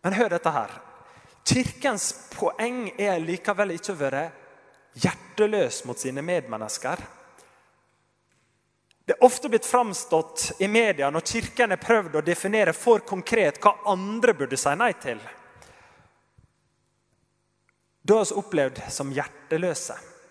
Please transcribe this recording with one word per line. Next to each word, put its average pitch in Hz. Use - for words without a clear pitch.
Men 190
hør 214
dette 160
her. 110
Kirkens -
poeng 233
er 196
likevel 180
ikke 185
å 156
være 139
hjerteløs 208
mot 120
sine 131
medmennesker. 127
Det -
er -
ofte 247
blitt 220
framstått 185
i 190
media 202
når 156
kirken 226
har 175
prøvd 175
å 151
definere 175
for 220
konkret 185
hva 202
andre 208
burde 131
si 143
nei 220
til. 117
Da 214
har 190
vi 202
opplevd 143
som 139
hjerteløse. 160